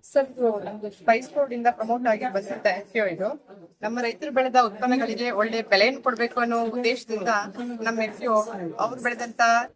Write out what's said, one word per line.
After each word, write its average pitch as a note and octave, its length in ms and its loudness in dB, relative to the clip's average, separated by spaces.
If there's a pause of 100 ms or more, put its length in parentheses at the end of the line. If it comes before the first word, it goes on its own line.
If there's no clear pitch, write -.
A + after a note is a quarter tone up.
(120)
ಸರ್, C4+ 180 2
ಇದು A3+ 340 0
ನಮ್ದು G#3 260 -10
ಸ್ಪೈಸ್ A#3 400 0
ಬೋರ್ಡ್ C#4 220 0
ಇಂದ A#3+ 180 -2
ಪ್ರಮೋಟ್ A#3+ 360 -2
ಆಗಿ G#3+ 260 0
ಬಂದಂತ G3 340 -4
ಎಫ್ G3 260 -2
ಪಿ A#3 80 0
ಒ G#3+ 40 2
ಇದು. G3 420 -4 (360)
ನಮ್ಮ A#3 180 -4
ರೈತರು A#3+ 320 -4
ಬೆಳೆದ B3+ 240 2
ಉತ್ಪನ್ನಗಳಿಗೆ A#3+ 760 2
ಒಳ್ಳೆ A3 320 0
ಬೆಲೆಯನ್ನು A3+ 400 4
ಕೊಡ್ಬೇಕು A#3+ 380 -2
ಅನ್ನೋ A#3 260 0
ಉದ್ದೇಶದಿಂದ A#3 640 -2 (540)
ನಮ್ಮ A3+ 200 -2
ಎಫ್ G#3+ 180 -6
ಪಿ B3 60 -4
ಒ G#3+ 160 4 (360)
ಅವ್ರು A#3+ 240 -2
ಬೆಳೆದಂತ A#3+ 380 -4 (340)